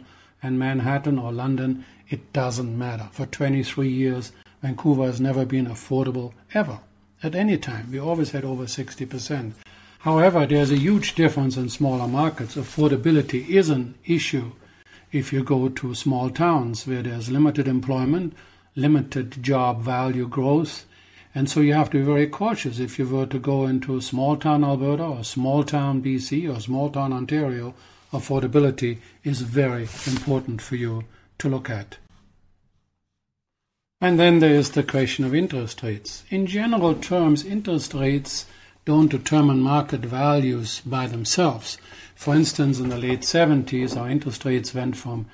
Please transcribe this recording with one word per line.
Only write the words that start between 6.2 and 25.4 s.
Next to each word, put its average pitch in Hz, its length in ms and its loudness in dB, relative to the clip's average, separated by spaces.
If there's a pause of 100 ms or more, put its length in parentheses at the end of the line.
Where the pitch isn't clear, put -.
ever, 151 240 -2 (420)
at 160 140 -4
any 196 220 2
time. 117 340 -8
We 135 80 -6
always 156 320 -2
had 139 120 -4
over 131 220 -6
sixty 131 400 -10
percent. 123 480 -8 (460)
However, 160 480 4
there's 143 240 4
a 143 60 4
huge 190 360 2
difference 143 420 2
in 123 140 -4
smaller 127 380 -2
markets. 139 480 -2
Affordability 143 920 2
is 180 220 4
an 127 240 0 (120)
issue 135 480 -2 (580)
if 143 200 -4
you 131 120 0
go 131 260 2
to 127 240 -8
small 127 380 -2
towns 135 560 0
where 123 160 -4
there's 120 260 -6
limited 143 380 2
employment, 131 640 0 (420)
limited 131 680 0
job 123 400 0
value 127 440 -2
growth, 139 580 0 (480)
and 139 160 0
so 160 100 0
you 147 140 6
have 151 160 2
to 143 80 0
be 135 60 2
very 147 240 2
cautious. 147 520 -4
If 127 200 -6
you 131 80 -2
were 135 180 0
to 131 140 -4
go 135 260 0
into 131 340 -2
small 135 380 0
town 147 260 2
Alberta 143 400 0
or 135 200 -6
small 135 400 0